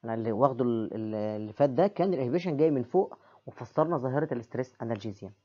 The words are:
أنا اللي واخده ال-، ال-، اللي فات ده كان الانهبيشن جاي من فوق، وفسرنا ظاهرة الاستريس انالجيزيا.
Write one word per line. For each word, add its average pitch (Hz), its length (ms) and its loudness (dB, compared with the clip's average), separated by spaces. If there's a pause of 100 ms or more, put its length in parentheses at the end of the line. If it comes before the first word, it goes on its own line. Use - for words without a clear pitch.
أنا 113 100 -4
اللي 113 180 -2
واخده 127 340 2
ال-، 117 280 -2
ال-، 110 220 -6
اللي 107 380 -4
فات 143 160 4
ده 147 180 2
كان 190 260 0
الانهبيشن 147 440 -2
جاي 156 140 4
من 131 120 2
فوق، - 340 0 (280)
وفسرنا 156 520 -2
ظاهرة 131 360 0
الاستريس 123 480 -6
انالجيزيا. 104 520 -6 (120)